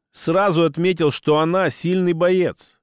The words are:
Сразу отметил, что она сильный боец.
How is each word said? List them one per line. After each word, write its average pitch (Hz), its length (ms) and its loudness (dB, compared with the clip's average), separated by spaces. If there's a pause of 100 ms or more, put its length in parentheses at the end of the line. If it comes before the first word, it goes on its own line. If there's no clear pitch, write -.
(120)
Сразу 170 520 0
отметил, 165 480 0
что 151 260 0
она 165 320 0
сильный 180 440 -2
боец. 175 680 -2